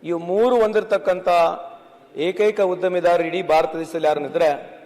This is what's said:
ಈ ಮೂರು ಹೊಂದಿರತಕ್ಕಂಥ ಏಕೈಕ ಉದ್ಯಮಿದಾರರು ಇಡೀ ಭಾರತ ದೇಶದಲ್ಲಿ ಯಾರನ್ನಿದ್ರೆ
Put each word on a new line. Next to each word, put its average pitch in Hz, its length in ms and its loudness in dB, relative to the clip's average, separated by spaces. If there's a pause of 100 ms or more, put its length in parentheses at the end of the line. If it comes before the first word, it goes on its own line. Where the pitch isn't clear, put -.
ಈ 165 80 -4
ಮೂರು 202 480 0
ಹೊಂದಿರತಕ್ಕಂಥ 202 680 0 (880)
ಏಕೈಕ 202 440 0
ಉದ್ಯಮಿದಾರರು 180 680 2
ಇಡೀ 175 160 -4
ಭಾರತ 160 340 2
ದೇಶದಲ್ಲಿ 160 300 -4
ಯಾರನ್ನಿದ್ರೆ 147 800 -2